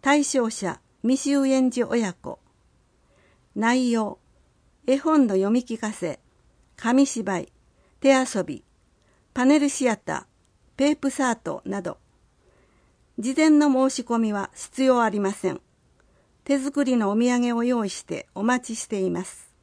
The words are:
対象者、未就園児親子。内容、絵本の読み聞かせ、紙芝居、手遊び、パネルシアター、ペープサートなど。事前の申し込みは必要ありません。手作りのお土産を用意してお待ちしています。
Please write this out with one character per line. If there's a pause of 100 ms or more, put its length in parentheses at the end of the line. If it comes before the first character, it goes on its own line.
対
象
者、 (220)
未
就
園
児
親
子。 (1160)
内
容、 (680)
絵
本
の
読
み
聞
か
せ、 (560)
紙
芝
居、 (480)
手
遊
び、 (720)
パ
ネ
ル
シ
ア
タ
ー、
ペ
ー
プ
サ
ー
ト
な
ど。 (1200)
事
前
の (240)
申
し
込
み
は
必
要
あ
り
ま
せ
ん。 (840)
手
作
り
の
お
土
産
を
用
意
し
て
お
待
ち
し
て
い
ま
す。 (100)